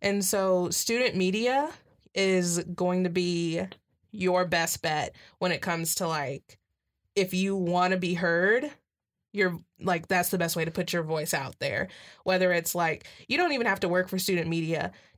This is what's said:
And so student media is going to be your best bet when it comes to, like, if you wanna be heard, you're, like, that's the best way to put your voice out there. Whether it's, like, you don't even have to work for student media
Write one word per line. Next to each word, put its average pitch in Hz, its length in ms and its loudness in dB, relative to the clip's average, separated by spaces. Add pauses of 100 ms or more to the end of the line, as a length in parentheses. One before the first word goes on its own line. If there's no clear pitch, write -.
And 202 240 0
so 190 460 2
student 233 440 0
media 233 540 2 (460)
is 185 440 2 (140)
going 180 300 0
to 180 80 0
be 170 500 0 (500)
your 180 340 0
best 165 360 0
bet 151 320 -2 (260)
when 180 120 0
it 165 100 -2
comes 165 340 -2
to, 180 120 -2
like, 143 500 -6 (580)
if 185 180 2
you 190 220 0
wanna 180 420 2
be 175 160 0
heard, 180 580 2 (640)
you're, 185 260 0 (220)
like, 170 260 -2
that's 180 220 2
the 190 80 0
best 170 180 0
way 165 80 0
to 160 80 -4
put 180 220 -4
your 170 100 0
voice 156 300 -4
out 139 260 -4
there. 135 300 -2 (340)
Whether 185 300 4
it's, 170 200 0
like, 165 320 -2 (220)
you 254 100 0
don't 349 140 2
even 247 160 0
have 196 140 0
to 185 80 0
work 185 180 2
for 185 100 -4
student 180 300 0
media 165 460 -2 (240)